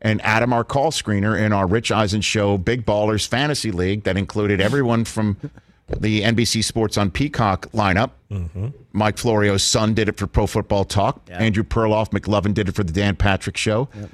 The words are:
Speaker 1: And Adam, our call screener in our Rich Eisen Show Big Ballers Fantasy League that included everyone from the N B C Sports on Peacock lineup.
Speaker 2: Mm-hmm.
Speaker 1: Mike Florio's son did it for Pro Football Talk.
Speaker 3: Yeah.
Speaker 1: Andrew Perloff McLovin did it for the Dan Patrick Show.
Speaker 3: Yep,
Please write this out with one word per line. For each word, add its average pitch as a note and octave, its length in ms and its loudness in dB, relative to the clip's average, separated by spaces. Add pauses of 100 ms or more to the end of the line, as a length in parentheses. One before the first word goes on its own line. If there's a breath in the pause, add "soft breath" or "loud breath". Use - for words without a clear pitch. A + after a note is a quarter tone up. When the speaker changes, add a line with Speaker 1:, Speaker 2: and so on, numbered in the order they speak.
Speaker 1:
And A2 240 0
Adam, A2+ 280 2
our A#2 100 2
call C#3 300 0
screener G#2 440 0
in G#2+ 160 2
our G2 140 2
Rich A2 240 0
Eisen G#2+ 300 2
Show G2+ 380 2
Big A#2 280 -2
Ballers G#2+ 400 0
Fantasy C3 460 -2
League F#2 320 0
that F#2+ 120 0
included G2+ 440 0
everyone A#2 440 2
from G#2+ 320 -2 (640 loud breath)
the G#2+ 240 0
N A2+ 100 2
B A2+ 120 2
C A2 160 0
Sports G#2+ 340 -2
on G#2 140 2
Peacock A#2 600 -2
lineup. G#2 380 0 (200)
Speaker 2:
Mm-hmm. F#2+ 380 -8 (240)
Speaker 1:
Mike G#2 260 0
Florio's G#2 440 2
son A2 300 2
did G#2+ 160 0
it G#2 80 -2
for G2 100 -4
Pro G#2+ 200 0
Football G2+ 380 0
Talk. G#2 440 0
Speaker 3:
Yeah. F2 120 -12
Speaker 1:
Andrew A2 220 0
Perloff G#2+ 480 0
McLovin G2+ 440 0
did G2+ 160 0
it - 40 -6
for G#2+ 100 -2
the E2 80 -4
Dan G2+ 240 0
Patrick G2 400 0
Show. A2+ 380 -2
Speaker 3:
Yep, G#2 200 -14